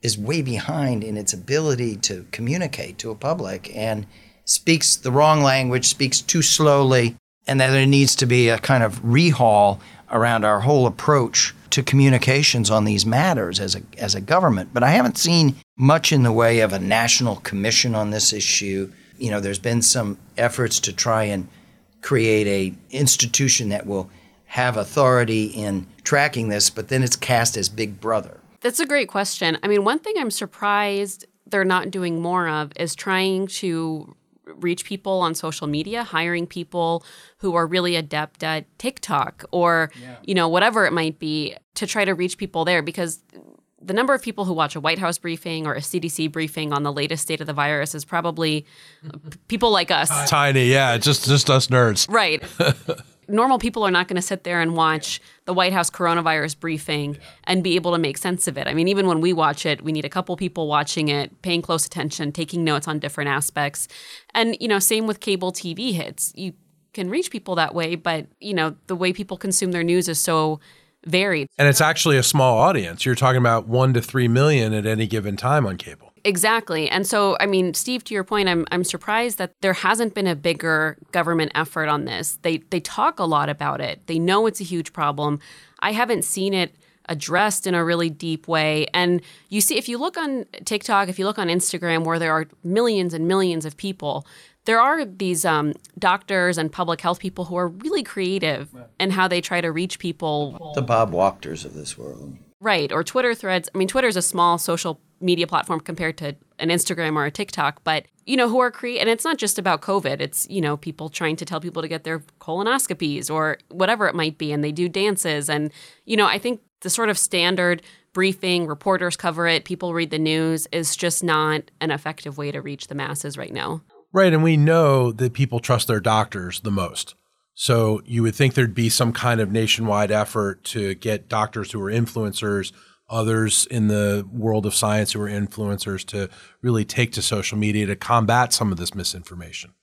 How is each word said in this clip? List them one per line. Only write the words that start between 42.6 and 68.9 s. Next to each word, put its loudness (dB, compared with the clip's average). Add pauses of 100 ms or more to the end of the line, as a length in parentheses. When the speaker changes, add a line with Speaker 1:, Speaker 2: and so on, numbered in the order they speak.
Speaker 2:
there, 2
because -6 (600)
the -6
number 2
of -2
people -6
who -2
watch -2
a -8
White 0
House -2
briefing -6
or -2
a -6
C -4
D -4
C -4
briefing -4
on -2
the -2
latest -4
state -6
of -10
the -6
virus -2
is -10
probably -2 (380)
p-, -18 (100)
people 2
like 2
us. 2 (220)
Speaker 3:
Tiny, 4
yeah, 4
just, 2
just 4
us 4
nerds. 4
Speaker 2:
Right. 2 (140)
Speaker 3:
<laughs> -2 (220)
Speaker 2:
normal 4
people -2
are 2
not 2
gonna -4
sit -6
there -2
and 0
watch 0
Speaker 3:
Yeah. -20 (200)
Speaker 2:
the -2
White 2
House 0
coronavirus 0
briefing -4
Speaker 3:
Yeah. -18 (240)
Speaker 2:
and 0
be 2
able 0
to 2
make -2
sense -4
of -6
it. -6
I -4
mean, 2
even 2
when 2
we 2
watch 0
it, -2
we -4
need -4
a -6
couple -6
people -4
watching 0
it, -4
paying -2
close -2
attention, -6
taking -6
notes 0
on -4
different -4
aspects. -2 (460)
And, 0
you -4
know, 2
same 0
with -4
cable -2
T -8
V -4
hits. -6
You -10 (400)
can -6
reach -2
people -6
that 0
way, -2
but, -4 (120)
you -8
know, -2 (100)
the -4